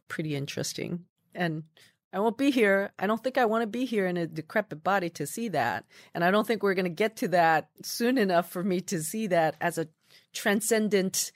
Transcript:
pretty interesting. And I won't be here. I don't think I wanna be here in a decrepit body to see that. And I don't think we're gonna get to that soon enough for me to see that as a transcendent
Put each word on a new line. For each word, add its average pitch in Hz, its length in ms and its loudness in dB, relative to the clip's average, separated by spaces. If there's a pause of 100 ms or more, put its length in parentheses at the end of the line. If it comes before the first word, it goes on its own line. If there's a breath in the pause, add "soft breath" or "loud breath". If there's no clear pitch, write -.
pretty 156 280 -6
interesting. - 680 -6 (300)
And 165 280 -4 (480 soft breath)
I 185 80 -4
won't 220 180 0
be 277 140 2
here. 202 460 2
I 190 100 -2
don't 220 160 -2
think 262 140 -2
I 254 80 6
wanna 226 220 0
be 240 180 -4
here 220 200 0
in 180 120 0
a 170 100 -2
decrepit 160 560 -6
body 180 280 0
to 151 160 -8
see 226 220 -6
that. 117 360 -2 (280 loud breath)
And 170 100 -2
I 175 80 6
don't 214 160 4
think 214 160 -2
we're 196 120 2
gonna 185 140 0
get 214 280 -2
to 240 120 -2
that 165 400 4 (140)
soon 247 340 0
enough 180 320 2
for 175 140 -4
me 185 180 0
to 180 200 -4
see 220 260 -4
that 165 320 2
as 170 180 -2
a 160 120 -4 (420 soft breath)
transcendent 202 1040 0